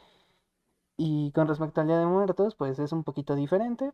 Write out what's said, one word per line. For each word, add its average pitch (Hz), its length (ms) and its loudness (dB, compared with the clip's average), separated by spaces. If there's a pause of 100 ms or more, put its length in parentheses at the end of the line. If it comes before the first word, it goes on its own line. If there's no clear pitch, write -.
(960)
Y 151 360 0
con 156 140 4
respecto 156 340 -2
al 156 60 0
Día 165 120 2
de 170 60 2
Muertos, 190 500 2
pues, 135 240 -4
es 147 140 -2
un 160 100 -2
poquito 143 320 -4
diferente, 233 580 -2